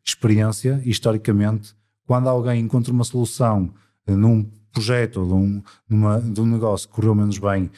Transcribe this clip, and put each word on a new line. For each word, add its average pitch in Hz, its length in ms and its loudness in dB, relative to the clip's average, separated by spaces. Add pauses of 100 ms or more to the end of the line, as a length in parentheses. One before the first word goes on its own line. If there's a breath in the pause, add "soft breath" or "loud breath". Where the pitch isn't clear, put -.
experiência, 110 800 0
historicamente, 107 880 0 (300)
quando 127 240 0
alguém 123 320 0
encontra 117 320 -2
uma 123 100 0
solução, 113 680 -2 (320 soft breath)
eh, 98 100 0
num 110 280 4 (280)
projeto 117 500 -2
ou 92 60 -2
de 92 60 0
um, 101 300 0 (260 soft breath)
numa, 107 320 2
de 110 180 -4
um 113 60 0
negócio 113 420 -2
que - 60 -20
correu 110 220 2
menos 104 240 0
bem 95 380 -2